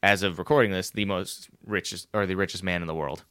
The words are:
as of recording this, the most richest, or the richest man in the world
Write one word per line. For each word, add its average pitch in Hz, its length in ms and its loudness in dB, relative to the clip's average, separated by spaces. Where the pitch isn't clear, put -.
as 98 200 4
of 90 160 0
recording 110 340 4
this, 92 180 -2
the 107 140 -2
most 95 440 -4
richest, 98 480 -4
or 104 140 2
the 92 80 0
richest 92 280 -2
man 90 200 -2
in 85 40 -6
the 80 80 -4
world 78 360 -6